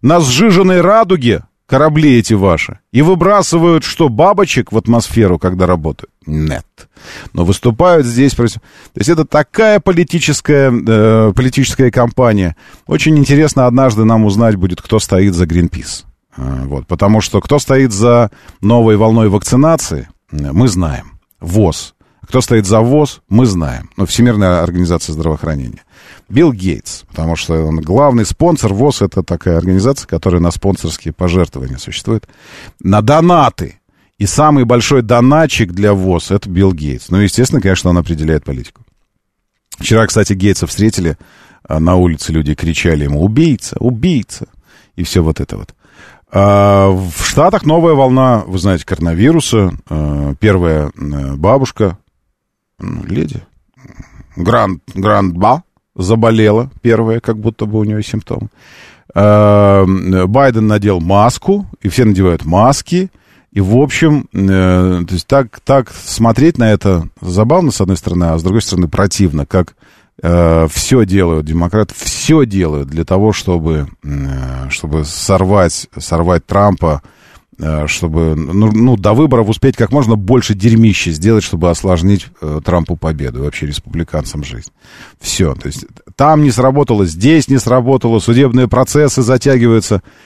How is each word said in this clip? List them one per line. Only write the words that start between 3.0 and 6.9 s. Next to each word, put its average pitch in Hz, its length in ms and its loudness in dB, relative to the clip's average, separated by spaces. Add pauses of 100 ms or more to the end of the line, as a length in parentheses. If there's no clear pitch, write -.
выбрасывают 170 800 2
что, - 260 -2
бабочек 160 640 0
в 107 60 -2
атмосферу, 110 640 0
когда 92 280 -2
работают? 80 460 -4 (140)
Нет. 78 400 -4 (680)